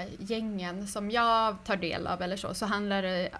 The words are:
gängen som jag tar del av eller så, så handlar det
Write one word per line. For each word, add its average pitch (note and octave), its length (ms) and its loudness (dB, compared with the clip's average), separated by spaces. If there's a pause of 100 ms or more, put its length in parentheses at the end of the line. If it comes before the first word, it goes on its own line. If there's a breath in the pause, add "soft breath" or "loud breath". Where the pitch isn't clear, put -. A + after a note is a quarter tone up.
(200)
gängen G3+ 680 -4
som G3+ 240 -4
jag A3+ 520 6
tar G#3+ 120 0
del E3+ 320 -2
av F3+ 140 0
eller F3+ 160 -2
så, - 160 -4
så - 120 -2
handlar G3+ 360 2
det F#3 280 0 (100)